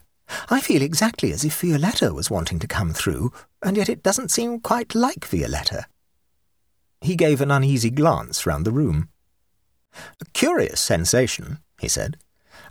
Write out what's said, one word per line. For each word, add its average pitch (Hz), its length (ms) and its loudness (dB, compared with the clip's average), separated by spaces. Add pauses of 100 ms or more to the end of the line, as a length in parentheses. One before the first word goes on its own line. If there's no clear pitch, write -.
(500)
"I 254 120 4
feel 160 200 2
exactly 156 500 0
as 117 120 -4
if 151 180 -2
Violetta 160 500 2
was 71 200 -6
wanting 85 280 -2
to - 80 -4
come 85 240 -2
through, 82 400 -2 (300)
and 196 160 0
yet 202 120 0
it 233 120 -4
doesn't 202 300 0
seem 233 280 -2
quite 233 360 -2
like 247 300 0
Violetta." 73 600 -4 (1160)
He 175 140 0
gave 151 260 4
an 143 100 2
uneasy 135 400 4
glance 131 560 0
round 78 180 0
the 110 60 2
room. 104 380 0 (1120)
"A - 140 -14
curious - 480 0
sensation," 98 800 0 (200)
he 113 80 -6
said. - 300 -4 (540)